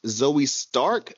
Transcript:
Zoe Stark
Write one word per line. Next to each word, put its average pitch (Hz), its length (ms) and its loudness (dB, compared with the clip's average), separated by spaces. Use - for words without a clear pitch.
Zoe 135 380 2
Stark - 720 -2